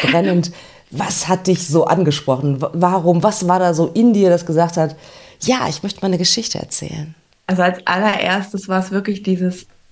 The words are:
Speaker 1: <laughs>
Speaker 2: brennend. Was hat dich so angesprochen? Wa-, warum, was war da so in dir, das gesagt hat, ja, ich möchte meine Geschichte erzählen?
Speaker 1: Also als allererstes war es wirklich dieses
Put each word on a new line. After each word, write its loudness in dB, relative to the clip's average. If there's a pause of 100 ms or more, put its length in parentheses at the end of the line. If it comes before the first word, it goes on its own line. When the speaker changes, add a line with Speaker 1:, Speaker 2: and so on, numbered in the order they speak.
Speaker 1:
<laughs> -2
Speaker 2:
brennend. 2 (400)
Was -4
hat -2
dich 0
so 4
angesprochen? 0
Wa-, -6
warum, 2
was 2
war 4
da 2
so 2
in 4
dir, 4
das 2
gesagt 0
hat, 0 (440)
ja, 0
ich -6
möchte -8
meine 0
Geschichte -2
erzählen? -8 (320)
Speaker 1:
Also 0
als -2
allererstes -2
war 0
es -6
wirklich -4
dieses -2 (260)